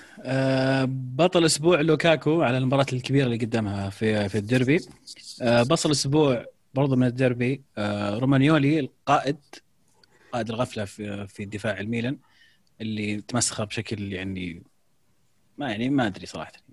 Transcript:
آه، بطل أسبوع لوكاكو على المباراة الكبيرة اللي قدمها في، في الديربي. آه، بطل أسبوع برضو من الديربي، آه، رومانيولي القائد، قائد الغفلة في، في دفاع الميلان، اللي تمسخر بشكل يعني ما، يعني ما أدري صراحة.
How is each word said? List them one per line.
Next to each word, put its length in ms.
آه، 640
بطل 560
أسبوع 360
لوكاكو 600
على 160
المباراة 360
الكبيرة 320
اللي 120
قدمها 520
في، 400
في 80
الديربي. 420
آه، 220
بطل 280
أسبوع 540
برضو 220
من 120
الديربي، 560
آه، 420
رومانيولي 600
القائد، 580
قائد 180
الغفلة 360
في، 420
في 180
دفاع 340
الميلان، 380
اللي 400
تمسخر 440
بشكل 480
يعني 500
ما، 140
يعني 180
ما 180
أدري 180
صراحة. 260